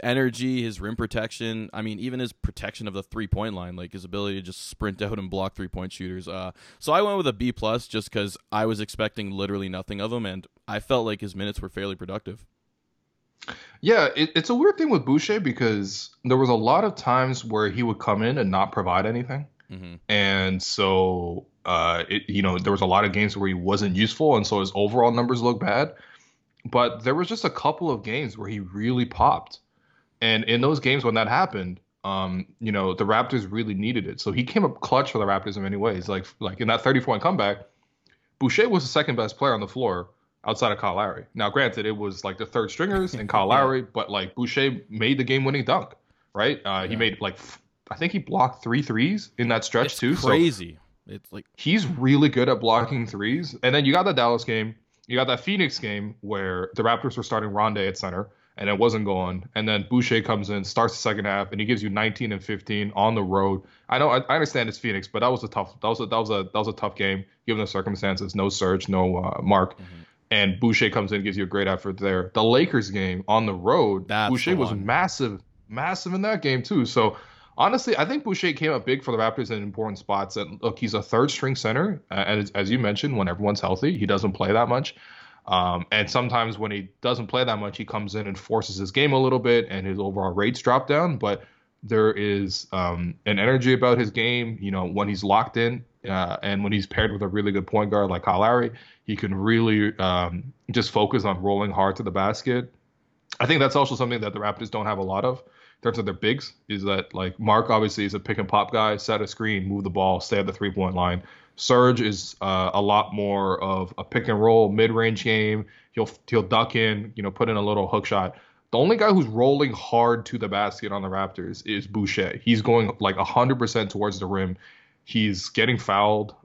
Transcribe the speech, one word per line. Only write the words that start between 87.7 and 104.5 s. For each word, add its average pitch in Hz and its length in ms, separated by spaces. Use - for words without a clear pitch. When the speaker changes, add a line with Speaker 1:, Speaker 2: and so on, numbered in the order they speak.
Speaker 2:
he 110 80
comes 104 280
in 107 120
and 98 120
forces 110 380
his 95 140
game 139 240
a 131 40
little 131 200
bit, 117 320
and 95 160
his 95 120
overall 95 360
rates 110 260
drop 127 260
down. 151 300
But 101 260
there 110 300
is, 101 580
um, 87 440
an 104 140
energy 127 340
about 123 240
his 113 140
game. 117 500
You 98 120
know, 92 140
when 101 220
he's 101 160
locked 101 320
in, 120 300
uh, 92 360
and 101 200
when 101 100
he's 101 140
paired 110 260
with 101 100
a 101 60
really 101 220
good 95 160
point 107 240
guard 101 200
like 87 140
Kyle 92 160
Lowry, 117 320
he 107 120
can 98 180
really, 107 640
um, 90 540
just 110 200
focus 107 340
on 95 180
rolling 101 280
hard 95 260
to - 60
the 98 80
basket. 107 640
I 127 60
think 151 140
that's 139 140
also 135 200
something 120 260
that 104 140
the 104 60
Raptors 104 300